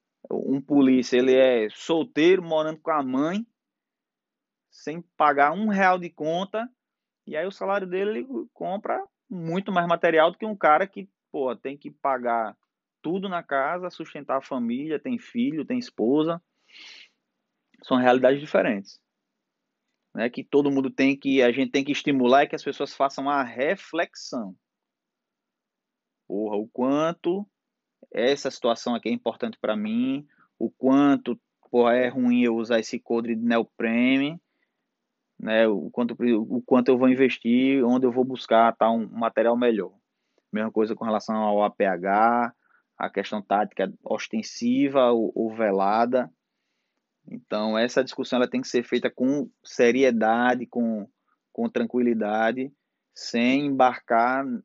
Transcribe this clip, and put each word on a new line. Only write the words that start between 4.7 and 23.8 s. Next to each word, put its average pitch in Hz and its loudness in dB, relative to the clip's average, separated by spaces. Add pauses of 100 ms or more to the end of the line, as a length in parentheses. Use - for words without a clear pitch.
pagar 147 4
um 214 -2
real 190 2
de 175 -10
conta, 190 -6 (560)
e 147 -10
aí 175 -4
o 196 -6
salário 196 -4
dele, 202 -4
ele 254 -10 (260)
compra 208 -6 (280)
muito 180 -6
mais 175 -2
material 170 4
do 185 -6
que 220 -10
um 214 -6
cara 160 2
que, 196 -14 (220)
pô, 131 -4
tem 139 -12
que 147 -18
pagar 120 -4 (460)
tudo 190 -6
na 175 -6
casa, 160 -4
sustentar 147 -8
a 135 -2
família, 135 -4
tem 123 -6
filho, 135 -4
tem 127 -4
esposa. 151 0 (1400)
São 131 0
realidades 127 4
diferentes, 151 -2 (1120)
né? 113 -2
Que 131 -8
todo 143 2
mundo 135 0
tem 139 0
que, 135 2
a 120 6
gente 127 -2
tem 139 0
que 143 -4
estimular 135 4
e 151 0
que - -8
as - -12
pessoas 139 -8
façam 139 -4
a 143 0
reflexão. 127 -6 (1700)